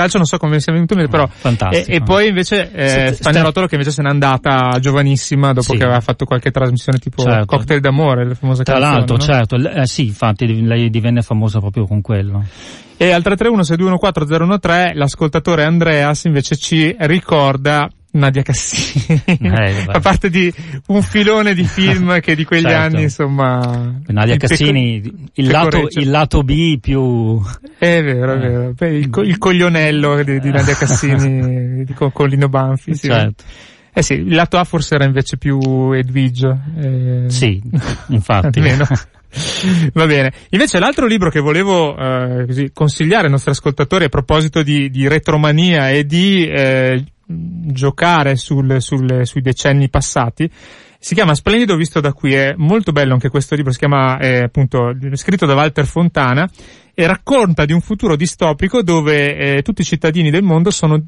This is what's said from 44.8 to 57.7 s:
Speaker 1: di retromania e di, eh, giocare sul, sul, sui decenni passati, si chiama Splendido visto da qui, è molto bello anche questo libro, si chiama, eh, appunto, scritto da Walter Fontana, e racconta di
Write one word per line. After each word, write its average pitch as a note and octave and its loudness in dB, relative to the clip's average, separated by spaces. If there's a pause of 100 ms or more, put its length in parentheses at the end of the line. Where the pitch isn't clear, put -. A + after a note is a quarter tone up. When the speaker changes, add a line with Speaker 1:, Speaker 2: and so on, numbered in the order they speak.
Speaker 1:
di C3+ -2
retromania D3+ 2
e C#3+ 0
di, F3 2
eh, C3 0 (220)
giocare E3 -2
sul, C3 0
sul, B2+ -2
sui C#3 -4
decenni C3+ 0
passati, C#3 -2 (480)
si - -8
chiama E3 2
Splendido G3+ 0
visto D#3+ -2
da C#3+ -2
qui, C3+ -2
è C#3 0
molto F#3+ 0
bello C#3 2
anche B2+ 0
questo C3+ -2
libro, C#3+ -4
si A#2+ -6
chiama, C3+ 0
eh, B2+ 0
appunto, B2 0 (220)
scritto F3+ -2
da C#3 2
Walter D3 0
Fontana, D3+ 0 (440)
e - 0
racconta F#3 2
di D3 0